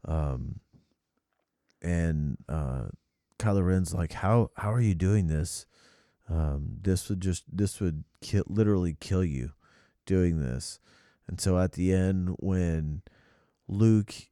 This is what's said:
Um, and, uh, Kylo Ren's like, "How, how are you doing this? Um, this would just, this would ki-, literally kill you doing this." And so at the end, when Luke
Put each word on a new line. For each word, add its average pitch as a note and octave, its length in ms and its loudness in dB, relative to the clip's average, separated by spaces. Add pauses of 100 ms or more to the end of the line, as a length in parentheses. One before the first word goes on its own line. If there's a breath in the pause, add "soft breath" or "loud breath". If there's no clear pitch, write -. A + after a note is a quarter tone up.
Um, C#2+ 540 -2 (1200)
and, E2 560 0 (100)
uh, C2 380 -4 (540)
Kylo G2+ 260 2
Ren's F#2 280 2
like, E2+ 200 -2
"How, A2 420 2
how G#2 180 -4
are A#2+ 80 2
you G#2 140 4
doing F#2 320 2
this? D#2 380 -2 (640 soft breath)
Um, D2 520 -2
this F#2+ 280 0
would G2 120 -2
just, F#2 300 -2
this G2 300 -2
would D#2+ 220 -2 (180)
ki-, - 260 -2
literally G2 520 2
kill F#2 260 0
you C#2 260 -4 (540 soft breath)
doing F2+ 340 2
this." B1+ 400 -6 (480 soft breath)
And F2+ 140 -10
so F#2 180 2
at F#2 140 0
the F#2 200 0
end, F#2 460 0
when E2 600 -2 (680 soft breath)
Luke G#2+ 460 4 (180)